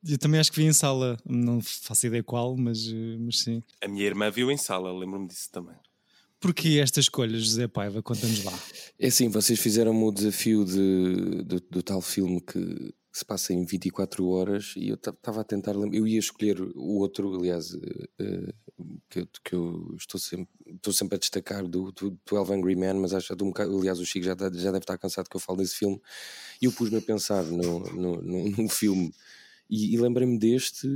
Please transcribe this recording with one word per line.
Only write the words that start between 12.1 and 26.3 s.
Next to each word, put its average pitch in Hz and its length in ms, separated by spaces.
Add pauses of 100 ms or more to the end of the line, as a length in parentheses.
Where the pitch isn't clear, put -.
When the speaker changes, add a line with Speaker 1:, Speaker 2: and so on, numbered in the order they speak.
Speaker 3:
que, - 180
que - 340 (260)
se - 40
passa 101 300
em 90 100
vinte 87 220
e 90 60
quatro 92 360
horas 95 480
e 101 140
eu 107 80
ta-, - 140 (100)
tava 110 200
a - 20
tentar 101 340
lem-, 104 180
eu 110 120
ia 110 100
escolher 104 420
o 90 380
outro, 98 400
aliás, 87 380
eh, - 320 (120)
eh, 92 340 (540)
que - 120
eu, 87 80 (180)
que - 80
eu 85 460
estou - 200
sempre, 90 280 (180)
estou - 260
sempre 98 240
a 90 40
destacar 98 480
do, 92 240
do 95 180 (160)
Twelve 98 280
Angry 95 220
Men, 92 200
mas 95 180
acho 95 140
que - 20
já 92 60
estou 98 120
um 95 40
bocado, 98 260
aliás, 92 220
o 90 60
Chico 90 200
já 92 100
tá, 95 160
já 90 200
deve 95 120
estar 92 140
cansado 92 320
que - 60
eu 92 40
falo 95 200
desse 92 160
filme, 98 260 (580)